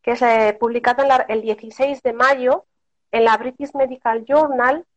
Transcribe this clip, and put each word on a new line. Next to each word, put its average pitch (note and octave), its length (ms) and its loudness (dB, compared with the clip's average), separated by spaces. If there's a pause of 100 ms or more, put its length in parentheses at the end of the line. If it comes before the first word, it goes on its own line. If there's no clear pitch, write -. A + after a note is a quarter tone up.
que A#3 120 -4
es, A#3+ 100 -2
eh, A3 360 2
publicado A#3+ 440 0
en C#4 60 2
la, C4 80 4 (120)
el A3 140 -2
dieciséis A3+ 600 -4
de A#3 120 -2
mayo C4 500 0 (460)
en A3+ 140 2
la A3 120 4
British B3+ 380 -10
Medical B3 500 -2
Journal C#4 640 0 (100)